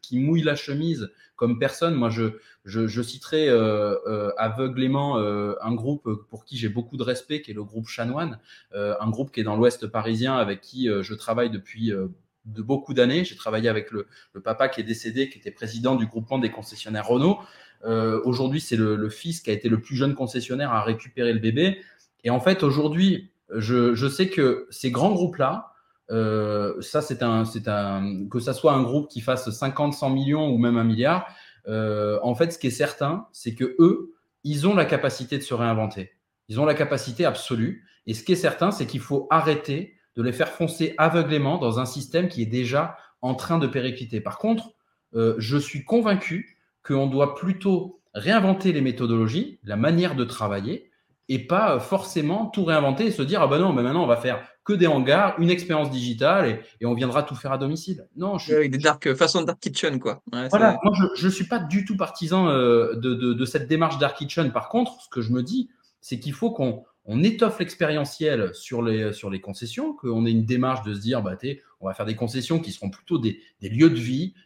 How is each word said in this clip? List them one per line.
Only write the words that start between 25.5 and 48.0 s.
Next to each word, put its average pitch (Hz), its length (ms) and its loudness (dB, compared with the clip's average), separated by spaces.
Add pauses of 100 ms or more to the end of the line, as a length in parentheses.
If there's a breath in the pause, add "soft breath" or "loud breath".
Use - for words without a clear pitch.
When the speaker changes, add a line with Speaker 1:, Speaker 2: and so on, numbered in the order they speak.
Speaker 1:
euh, 107 720 0
ça, 151 200 -2
c'est 127 240 -4
un, 113 200 2
c'est 113 220 -6
un, 101 600 -2
que 123 100 -6
ça 117 140 -4
soit 151 200 4
un 131 100 4
groupe 143 260 0
qui - 120 -10
fasse 127 300 -2
cinquante, 139 440 -2
cent 135 160 -2
millions 143 380 0
ou 123 100 2
même 120 180 4
un 113 80 2
milliard, 131 420 2 (400 loud breath)
euh, 107 560 -2
en 120 140 0
fait, 165 160 0
ce - 60 -14
qui 135 100 -2
est - 20 2
certain, 147 640 -2
c'est 117 220 -8
que 127 260 -2
eux, - 340 6 (300 loud breath)
ils 147 240 0
ont 208 60 4
la 170 100 6
capacité 143 540 -2
de 143 40 -6
se - 120 -6
réinventer. 110 580 -2 (360)
Ils 110 120 -4
ont 147 40 4
la 151 100 4
capacité 135 500 -2
absolue. 123 600 -2 (220 soft breath)
Et 113 80 -4
ce - 80 -8
qui 185 100 0
est 180 40 6
certain, 170 340 0
c'est 160 160 -4
qu'il 120 140 -6
faut 139 300 -2
arrêter 156 640 0 (180 soft breath)
de 117 80 -2
les 123 100 0
faire 151 180 0
foncer 165 480 -2
aveuglément 156 600 2
dans 117 220 0
un 131 60 -2
système 165 420 -2
qui 127 140 -4
est 110 40 0
déjà 127 500 -2 (260 loud breath)
en 127 120 -2
train 165 240 0
de 139 80 2
péricliter. 120 540 -4
Par - 180 -8
contre, 226 360 -2 (420)
euh, 113 220 4
je 113 180 -2
suis 143 280 -2
convaincu 208 760 0 (260 soft breath)
qu'on 139 220 2
doit 139 300 2
plutôt 190 640 0 (120)